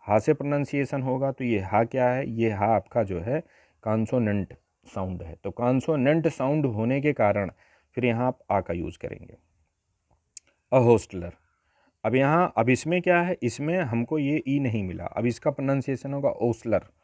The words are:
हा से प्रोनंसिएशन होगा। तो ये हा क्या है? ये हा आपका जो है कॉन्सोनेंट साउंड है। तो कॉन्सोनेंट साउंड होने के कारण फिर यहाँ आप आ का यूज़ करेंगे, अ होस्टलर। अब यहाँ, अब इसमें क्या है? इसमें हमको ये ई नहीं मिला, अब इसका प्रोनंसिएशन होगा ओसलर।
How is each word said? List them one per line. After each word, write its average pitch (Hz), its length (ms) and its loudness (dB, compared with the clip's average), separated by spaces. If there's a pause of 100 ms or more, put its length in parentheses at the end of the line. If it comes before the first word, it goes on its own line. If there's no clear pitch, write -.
हा 104 120 4
से 151 160 2
प्रोनंसिएशन 143 680 -2
होगा। 131 300 -2
तो 131 120 -8
ये 117 180 2
हा 101 220 2
क्या 127 240 0
है? 127 220 -2
ये 113 220 0
हा 101 220 0
आपका 110 300 0
जो 92 160 -4
है 127 220 -4 (420)
कॉन्सोनेंट 110 680 0 (320)
साउंड 92 360 -8
है। 80 120 -14 (100)
तो 101 80 -6
कॉन्सोनेंट 135 760 2
साउंड 143 400 0
होने 117 320 0
के 147 140 0
कारण 101 360 2 (460)
फिर 120 80 -4
यहाँ 120 220 2
आप 127 120 -2 (120)
आ 98 100 2
का 92 140 -4
यूज़ - 240 -6
करेंगे, - 380 -14 (1400)
अ 131 60 6
होस्टलर। 101 540 2 (720)
अब 113 100 0
यहाँ, 147 420 2
अब 117 140 2
इसमें 160 320 2
क्या 175 180 4
है? 175 220 -2
इसमें 156 380 -2
हमको 120 380 -2
ये 143 300 0
ई 139 120 2
नहीं 117 240 0
मिला, 87 220 -6
अब - 200 -2
इसका 120 240 0
प्रोनंसिएशन 135 600 -2
होगा 139 180 -2
ओसलर। 113 540 0 (200)